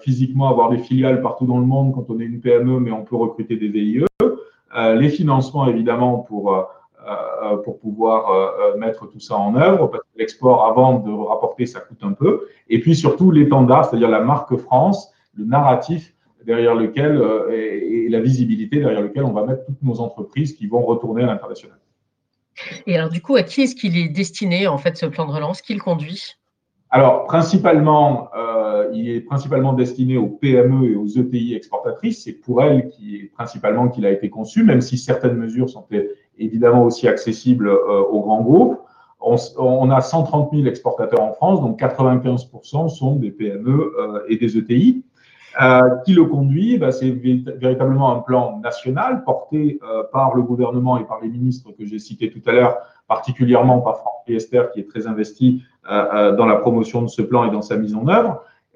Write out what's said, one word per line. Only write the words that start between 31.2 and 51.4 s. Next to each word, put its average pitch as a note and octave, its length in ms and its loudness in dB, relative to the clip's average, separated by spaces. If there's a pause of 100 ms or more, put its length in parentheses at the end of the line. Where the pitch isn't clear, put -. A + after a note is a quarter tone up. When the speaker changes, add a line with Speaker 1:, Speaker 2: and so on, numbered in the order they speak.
Speaker 1:
T B2 160 -2
I A#2 180 -4
exportatrices. A#2 640 -6
C'est - 120 -14
pour - 280 -2
elles C3 280 2
qui G#2 260 -16
est G2+ 180 -18
principalement A#2 540 -2
qu'il G#2 180 -4
a G2 60 2
été - 180 -4
conçu, A2 320 -4
même D3+ 180 6
si B2+ 160 -2
certaines B2+ 380 -2
mesures A2+ 340 -2
sont - 220 -18
é-, G#2 180 -2 (300)
évidemment A#2 460 4
aussi A#2 240 2
accessibles, A2+ 600 0
euh, G2 340 2
aux G#2 180 0
grands A2 220 0
groupes. D#3+ 360 4 (420)
On A#2 140 0
s-, - 240 -4
on C3 320 2
a C3 120 4
cent E3 200 0
trente D3 300 -2
mille C#3 160 0
exportateurs A2+ 540 -2
en G#2+ 100 -2
France, F3+ 280 2
donc A#2 200 -4
quatre-vingt-quinze B2+ 640 0
pour - 200 -20
cent D#3+ 240 -4
sont C#3 280 -2
des G#2 160 -4
P G#2+ 160 -8
M G2+ 180 -8
E, D3+ 320 0
euh, G#2+ 300 -6
et A2 80 0
des A2+ 200 -2
E G#2+ 40 0
T A#2+ 160 -2
I. B3+ 280 4 (580)
Euh, B2+ 200 6 (220)
qui F#3+ 100 2
le E3+ 100 8
conduit ? D3+ 540 0
Ben, C#3 140 0
c'est C3 180 -2
vé-, B2 340 -2 (140)
véritablement C3 580 0
un A#2 40 -6
plan A#2+ 400 -2
national C#3 640 -4
porté, D3+ 580 -4
euh, A2 300 -6
par A#2 240 0
le B2 60 2
gouvernement B2 560 0
et A2 60 -8
par A2 160 -10
les A2+ 80 -8
ministres B2 480 -4